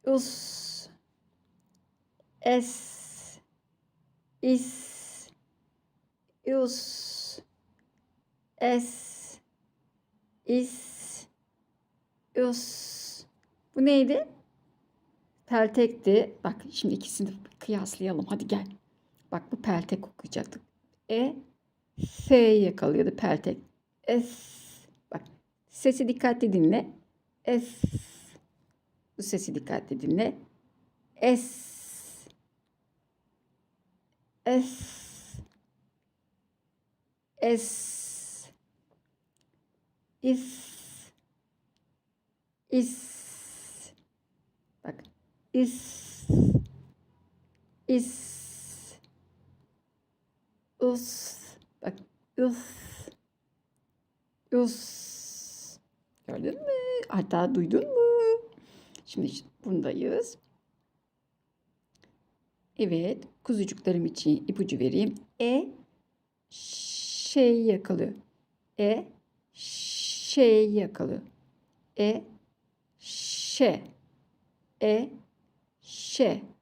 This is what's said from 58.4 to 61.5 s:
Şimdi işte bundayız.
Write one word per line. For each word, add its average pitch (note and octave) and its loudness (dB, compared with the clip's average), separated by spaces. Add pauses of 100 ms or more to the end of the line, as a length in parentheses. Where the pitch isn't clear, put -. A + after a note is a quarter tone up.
Şimdi - -4
işte - -10 (180)
bundayız. - -2 (2500)